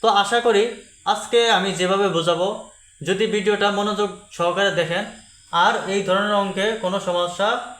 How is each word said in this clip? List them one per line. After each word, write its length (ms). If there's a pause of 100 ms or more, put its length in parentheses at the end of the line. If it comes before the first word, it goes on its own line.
তো 60
আশা 320
করি 240 (420)
আজকে 340 (120)
আমি 220
যেভাবে 360
বোঝাবো, 380 (540)
যদি 260
ভিডিওটা 440
মনোযোগ 380 (220)
সহকারে 400
দেখেন, 320 (500)
আর 200 (160)
এই 140
ধরনের 320
অঙ্কে 300 (160)
কোনো 180
সমস্যা 500 (300)